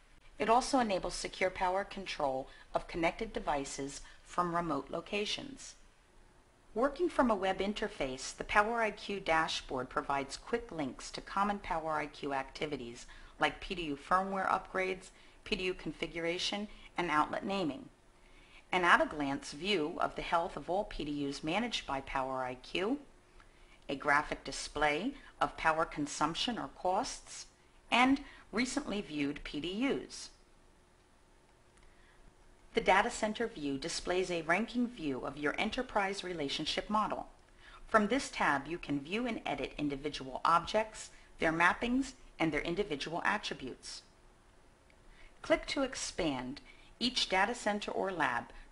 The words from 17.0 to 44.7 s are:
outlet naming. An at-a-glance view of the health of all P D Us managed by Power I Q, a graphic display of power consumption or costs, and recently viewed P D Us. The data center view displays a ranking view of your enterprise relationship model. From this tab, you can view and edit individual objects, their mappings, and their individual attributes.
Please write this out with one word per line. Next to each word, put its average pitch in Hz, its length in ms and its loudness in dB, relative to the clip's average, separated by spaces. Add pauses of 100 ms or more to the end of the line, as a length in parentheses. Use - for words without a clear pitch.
outlet - 340 2
naming. 190 440 0 (840)
An 180 140 2
at-a-glance 165 680 4
view 165 480 2
of - 140 2
the 160 80 -6
health 170 340 2
of 151 140 -6
all 196 140 2
P - 200 -6
D 147 240 -2
Us 143 140 -6
managed 208 440 -2
by 135 160 -2
Power 131 420 -2
I 127 100 -4
Q, 202 440 -2 (920)
a 147 80 -2
graphic 147 480 2
display 151 680 0 (280)
of - 160 0
power 160 280 4
consumption 160 720 -2
or 139 120 -6
costs, - 800 -4 (440)
and 262 300 6 (320)
recently 214 480 0
viewed 147 440 -2
P - 160 -6
D 156 80 -2
Us. 208 640 -2 (2500)
The 233 60 4
data 208 300 6
center 220 380 -2
view 143 280 -2
displays 180 540 0
a 170 120 0
ranking 220 440 2
view 151 400 -4
of 143 100 -6
your 147 220 0
enterprise 202 640 0
relationship 175 680 -2
model. 208 380 0 (600)
From 214 180 6
this 254 240 0
tab, 143 380 2
you 170 100 -4
can 143 220 -2
view 196 260 -2
and 226 180 -4
edit 131 320 -4
individual 139 680 -4
objects, 170 640 2 (280)
their 165 140 4
mappings, 233 600 4 (260)
and 160 120 2
their 147 120 0
individual 170 640 -2
attributes. 147 760 -4 (1400)